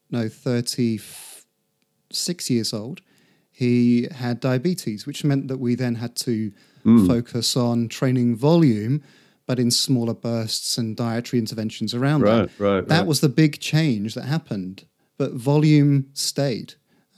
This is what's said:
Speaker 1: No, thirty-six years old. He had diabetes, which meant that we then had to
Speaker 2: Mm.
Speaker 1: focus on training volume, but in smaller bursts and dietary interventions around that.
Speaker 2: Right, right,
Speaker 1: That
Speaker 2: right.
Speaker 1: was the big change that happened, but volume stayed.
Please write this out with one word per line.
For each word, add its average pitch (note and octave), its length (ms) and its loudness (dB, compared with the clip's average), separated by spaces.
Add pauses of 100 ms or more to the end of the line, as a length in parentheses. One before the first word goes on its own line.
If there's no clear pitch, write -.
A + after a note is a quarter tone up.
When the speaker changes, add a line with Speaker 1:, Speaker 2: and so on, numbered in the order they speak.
(120)
Speaker 1:
No, A#2 180 -2
thirty-six - 2250 -8
years A2+ 240 0
old. A#2 280 -10 (480)
He A#2+ 640 2
had A#2+ 280 -6
diabetes, C3 680 -4
which C#3+ 160 -12
meant C#3 240 0
that C3 120 -6
we B2 160 0
then A#2+ 200 -2
had A#2 220 -8
to A2 340 -4 (320)
Speaker 2:
Mm. A2 240 8
Speaker 1:
focus A#2 480 0
on A#2+ 340 0
training B2 460 0
volume, C3+ 680 2 (420)
but B2+ 140 -2
in A#2+ 100 2
smaller A#2 460 0
bursts A#2 640 -4
and A2+ 180 -4
dietary A#2+ 420 -2
interventions A2 540 -6
around C3+ 280 0
that. G#2 60 4
Speaker 2:
Right, A2 220 4 (100)
right, G2+ 280 0
Speaker 1:
That D3+ 120 4
Speaker 2:
right. F3+ 80 0
Speaker 1:
was D3+ 120 0
the D#3 100 2
big D3+ 300 2
change A2+ 560 -2
that B2 100 -10
happened, G2 600 -8 (300)
but - 180 -4
volume C#3+ 800 4
stayed. - 600 -4 (440)